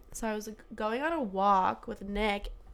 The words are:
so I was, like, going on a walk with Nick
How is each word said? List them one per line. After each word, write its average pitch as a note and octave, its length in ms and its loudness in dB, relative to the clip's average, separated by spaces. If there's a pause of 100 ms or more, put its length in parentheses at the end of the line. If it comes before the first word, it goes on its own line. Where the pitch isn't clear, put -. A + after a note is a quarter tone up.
(120)
so - 140 -6
I G#3+ 80 -2
was, G#3+ 140 -6
like, G#3+ 120 -14 (140)
going A3+ 280 -2
on E4 100 0
a D#4+ 100 -2
walk G3 640 4
with G#3 160 -10
Nick G3+ 460 0 (260)